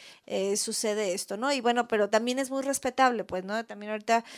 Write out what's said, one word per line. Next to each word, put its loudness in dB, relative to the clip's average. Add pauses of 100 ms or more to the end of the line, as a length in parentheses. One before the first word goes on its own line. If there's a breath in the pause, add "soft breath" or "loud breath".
(260 loud breath)
eh, 0
sucede -2
esto, -6
¿no? 0
Y -2
bueno, 2
pero 2
también 2
es -2
muy -2
respetable, 2
pues, -6
¿no? -4
También -10
ahorita 2 (120 loud breath)